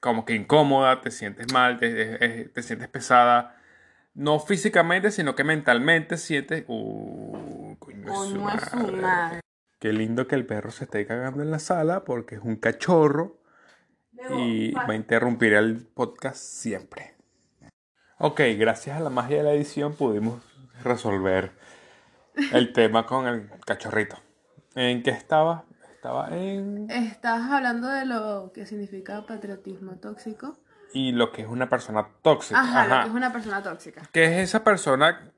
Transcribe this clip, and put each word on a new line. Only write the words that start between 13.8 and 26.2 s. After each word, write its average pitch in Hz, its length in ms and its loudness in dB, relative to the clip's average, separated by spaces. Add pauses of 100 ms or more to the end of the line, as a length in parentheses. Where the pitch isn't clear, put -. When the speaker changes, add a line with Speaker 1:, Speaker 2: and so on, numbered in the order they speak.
Speaker 2:
Debo 131 260 -10
Speaker 1:
y 113 340 0
Speaker 2:
pa- - 140 -2
Speaker 1:
va 110 60 -2
a 110 40 0
interrumpir 113 580 4
el 113 320 2
podcast - 500 -6
siempre. - 800 -12 (1040)
Ok, 151 220 0 (180)
gracias 113 380 0
a 160 40 -6
la 160 100 -4
magia 127 280 -2
de 147 60 2
la 147 80 4
edición 147 420 -2
pudimos 117 480 -2 (400)
resolver 95 680 0 (1000)
el 123 220 2
Speaker 2:
<laughs> - 0 -
Speaker 1:
tema 113 320 4
con 131 200 -2
el 113 220 -6 (160)
cachorrito. 107 540 -4 (560)
¿En 123 280 0
qué 135 80 0
estaba? 160 540 0 (300)
Estaba 127 420 -6